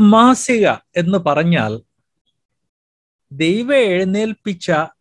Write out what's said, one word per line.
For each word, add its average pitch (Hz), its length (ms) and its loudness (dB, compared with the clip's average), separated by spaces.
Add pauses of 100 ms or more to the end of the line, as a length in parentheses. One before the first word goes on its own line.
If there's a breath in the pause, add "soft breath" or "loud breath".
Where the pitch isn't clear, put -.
മാസിക 233 600 2 (300)
എന്ന് 180 220 -2
പറഞ്ഞാൽ 147 540 -2 (1600)
ദൈവം 214 520 0
എഴുന്നേൽപ്പിച്ച 196 840 -4 (320)